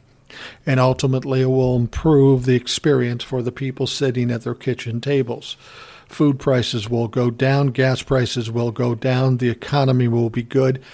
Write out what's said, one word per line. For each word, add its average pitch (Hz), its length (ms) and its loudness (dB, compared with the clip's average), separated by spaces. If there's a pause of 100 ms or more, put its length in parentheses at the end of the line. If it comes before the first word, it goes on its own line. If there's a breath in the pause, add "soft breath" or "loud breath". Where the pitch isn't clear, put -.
(640 loud breath)
And 135 140 2
ultimately 131 640 0
it 131 80 2
will 127 240 2
improve 135 680 4
the 127 100 4
experience 123 720 0
for 127 180 -4
the 123 100 -4
people 135 340 -4
sitting 123 440 -2
at 117 140 -4
their 120 100 -4
kitchen 120 460 -6
tables. 131 560 -4 (520 loud breath)
Food 143 300 2
prices 120 520 -2
will 117 180 -2
go 120 220 0
down, 135 380 0
gas 131 340 0
prices 120 480 -2
will 120 200 -2
go 120 240 -2
down, 127 440 0
the 123 100 0
economy 127 600 0
will 117 200 2
be 120 140 -4
good, 131 360 0 (160 loud breath)